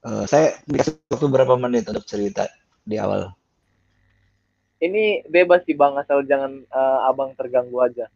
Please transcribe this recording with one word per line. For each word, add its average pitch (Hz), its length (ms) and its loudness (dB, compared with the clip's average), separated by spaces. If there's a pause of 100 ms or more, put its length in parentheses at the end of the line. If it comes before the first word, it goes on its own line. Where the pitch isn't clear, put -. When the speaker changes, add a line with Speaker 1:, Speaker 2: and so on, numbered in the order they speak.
Speaker 1:
Eh, 107 240 -6
saya 147 400 2
dikasih 147 320 -2 (160)
waktu 143 160 -2
berapa 131 240 4
menit 123 320 -2
untuk 107 220 -6
cerita 101 420 -4 (320)
di 107 160 -6
awal? 98 320 -4 (1500)
Speaker 2:
Ini 202 480 -2
bebas 175 400 6
sih, 147 80 -2
Bang, 143 240 4
asal 143 240 0
jangan, 135 400 -2
eh, 135 400 0
Abang 135 320 -2
terganggu 123 480 -2
aja. 120 320 -6